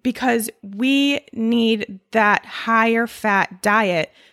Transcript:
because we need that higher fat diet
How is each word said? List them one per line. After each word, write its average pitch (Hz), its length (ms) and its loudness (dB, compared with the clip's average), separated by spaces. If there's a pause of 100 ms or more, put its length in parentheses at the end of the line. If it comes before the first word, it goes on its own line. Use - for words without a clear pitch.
because 240 460 -2 (120)
we 277 600 0 (100)
need 226 680 0 (120)
that 208 340 2
higher 226 640 0
fat 196 540 -2
diet 202 500 0 (220)